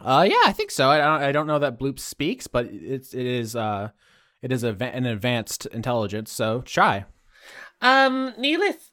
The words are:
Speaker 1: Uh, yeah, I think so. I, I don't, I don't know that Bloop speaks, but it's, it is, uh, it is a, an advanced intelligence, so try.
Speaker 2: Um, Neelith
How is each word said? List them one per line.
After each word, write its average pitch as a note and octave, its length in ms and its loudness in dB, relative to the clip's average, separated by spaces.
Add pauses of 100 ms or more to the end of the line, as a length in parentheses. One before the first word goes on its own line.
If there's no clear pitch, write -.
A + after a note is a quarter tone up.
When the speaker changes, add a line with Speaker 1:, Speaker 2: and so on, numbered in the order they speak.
Speaker 1:
Uh, C#3+ 260 4
yeah, A#4 160 4
I G3 80 4
think G#4+ 180 -6
so. C3+ 200 4
I, D3+ 60 6
I - 40 4
don't, D3 280 2
I C#3+ 40 2
don't D3+ 140 0
know D3+ 140 2
that C3 180 0
Bloop C3 200 -4
speaks, - 480 -6
but B2 200 -2
it's, C3 480 -10
it B2 100 -4
is, A#2+ 320 -4
uh, G#2+ 320 -4 (540)
it B2+ 100 -4
is A#2+ 100 -2
a, A2+ 160 -2
an B2+ 280 -4
advanced A#2 600 -2
intelligence, A2 640 -4
so A2+ 300 -2
try. B2+ 460 0 (760)
Speaker 2:
Um, C4 580 2
Neelith D4+ 540 -2